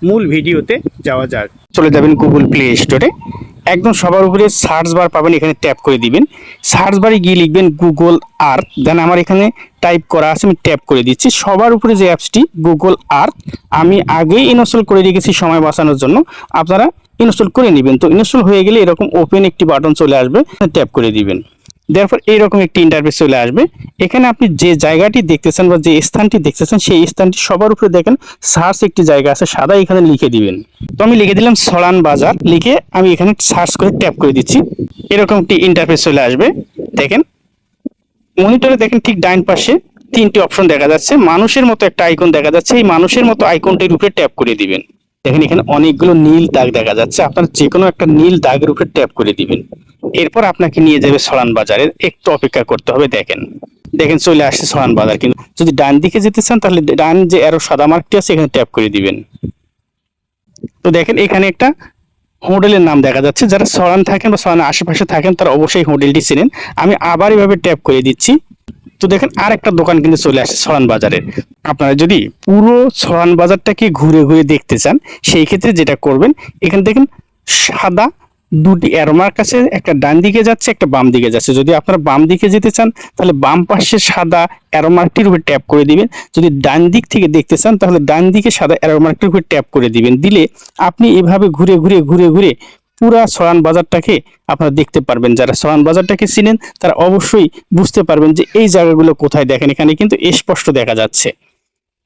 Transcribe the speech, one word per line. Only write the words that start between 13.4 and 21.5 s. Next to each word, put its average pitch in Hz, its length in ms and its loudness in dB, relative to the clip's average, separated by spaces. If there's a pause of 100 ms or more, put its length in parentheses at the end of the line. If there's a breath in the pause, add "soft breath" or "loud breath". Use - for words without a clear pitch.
আমি 180 160 2 (220)
আগেই 175 260 2 (100)
ইনস্টল 233 360 2
করে 196 160 4
রেখেছি 185 240 0 (120)
সময় 165 240 0
বাঁচানোর 151 360 0
জন্য, 143 140 0 (440 loud breath)
আপনারা 190 260 0 (360)
ইনস্টল 226 340 0
করে 254 200 4
নেবেন। 135 260 2
তো 175 120 2
ইনস্টল 226 340 2
হয়ে 196 180 2
গেলে 220 180 2
এরকম 175 220 0 (160)
ওপেন 190 280 2
একটি - 200 -6
বাটন 151 300 0
চলে 139 220 2
আসবে, 131 160 0 (360 loud breath)
ট্যাপ 139 220 0
করে 113 220 0
দিবেন। 98 220 -2 (540)